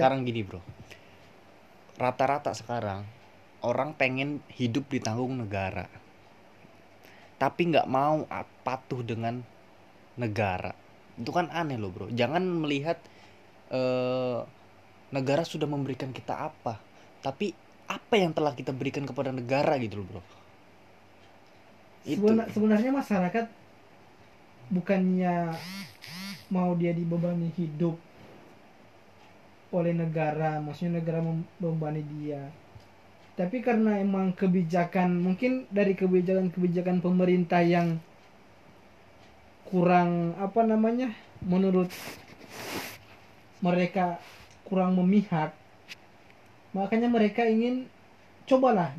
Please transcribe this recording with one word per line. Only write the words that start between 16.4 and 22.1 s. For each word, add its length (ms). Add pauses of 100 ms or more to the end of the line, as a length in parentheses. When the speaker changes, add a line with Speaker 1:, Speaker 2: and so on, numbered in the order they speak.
Speaker 1:
apa. 320 (420)
Tapi 320 (320)
apa 320
yang 160
telah 160
kita 240
berikan 320
kepada 240
negara 480
gitu 240
loh, 80
Bro? 100 (1800)
Itu. 160